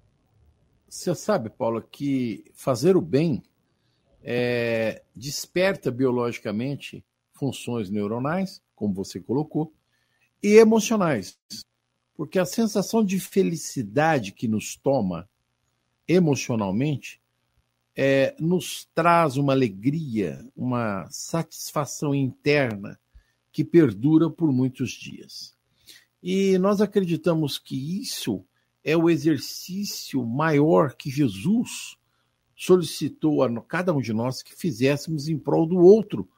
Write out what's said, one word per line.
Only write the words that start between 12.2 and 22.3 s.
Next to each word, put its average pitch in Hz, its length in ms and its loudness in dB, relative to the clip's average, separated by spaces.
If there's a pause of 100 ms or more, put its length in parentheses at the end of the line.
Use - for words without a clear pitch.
a 180 60 2
sensação 220 580 0
de 190 160 0
felicidade 151 1120 0
que - 160 -6
nos 107 280 -2
toma 98 540 -2 (760)
emocionalmente, 135 1120 0 (760)
é, 135 440 2
nos 170 540 -2
traz 165 440 4
uma 143 160 2
alegria, 110 920 -2 (100)
uma 113 540 -4
satisfação - 1040 -6
interna 123 840 -2 (520)